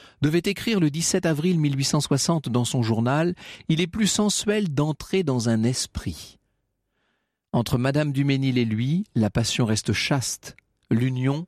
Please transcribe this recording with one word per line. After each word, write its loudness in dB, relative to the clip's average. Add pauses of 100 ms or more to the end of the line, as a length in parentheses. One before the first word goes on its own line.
(220)
devait 2
écrire -2
le 4
dix-sept 0
avril 2
mille 2
huit 0
cent 2
soixante 0
dans 0
son 0
journal, « 2 (340)
Il 2
est 0
plus 0
sensuel 0
d'entrer -2
dans 0
un 2
esprit. » -6 (1120)
Entre 0
Madame 0
Duménil 0
et 2
lui, 0 (100)
la 2
passion 0
reste 0
chaste, -4 (360)
l'union 0